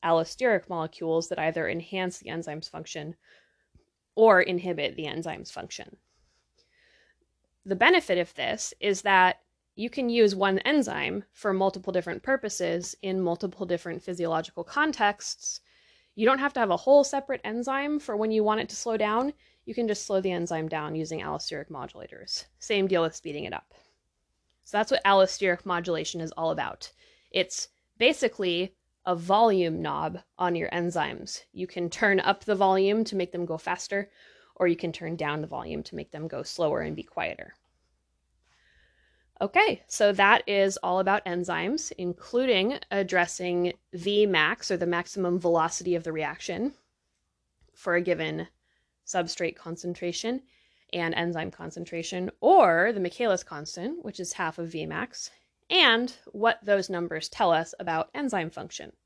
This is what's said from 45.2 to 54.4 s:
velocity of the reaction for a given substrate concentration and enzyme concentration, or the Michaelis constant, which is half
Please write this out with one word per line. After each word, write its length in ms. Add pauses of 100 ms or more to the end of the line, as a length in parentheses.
velocity 540
of 120
the 80
reaction 600 (1000)
for 220
a 60
given 460 (580)
substrate 520
concentration 840 (520)
and 220
enzyme 360
concentration, 880
or 540
the 80
Michaelis 420
constant, 640
which 160
is 100
half 260